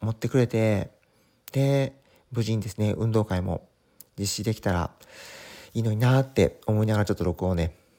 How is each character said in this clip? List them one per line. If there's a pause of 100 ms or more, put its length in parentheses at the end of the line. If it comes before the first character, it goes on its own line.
持
っ
て
く
れ
て、 (600)
で、 (380)
無
事
に
で
す
ね、
運
動
会
も (500)
実
施
で
き
た
ら (840)
い
い
の
に
な
ー
っ
て
思
い
な
が
ら
ち
ょ
っ
と
録
音
を
ね、 (240)